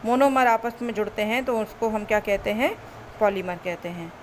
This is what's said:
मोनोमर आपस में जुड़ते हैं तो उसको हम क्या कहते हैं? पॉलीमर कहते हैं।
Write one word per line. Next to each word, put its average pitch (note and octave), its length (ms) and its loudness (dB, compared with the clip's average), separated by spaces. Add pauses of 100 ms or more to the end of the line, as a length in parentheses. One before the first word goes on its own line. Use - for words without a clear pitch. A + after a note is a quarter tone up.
मोनोमर C4 420 6
आपस A#3 260 2 (100)
में A#3 120 -4
जुड़ते G#3 280 -2
हैं G#3+ 220 0
तो A#3+ 160 0
उसको A3+ 280 -2
हम G#3+ 160 -2
क्या G#3 160 2
कहते G3+ 300 0
हैं? C4+ 240 0 (460)
पॉलीमर F#3+ 340 2
कहते F3 340 -6
हैं। E3+ 240 -10 (100)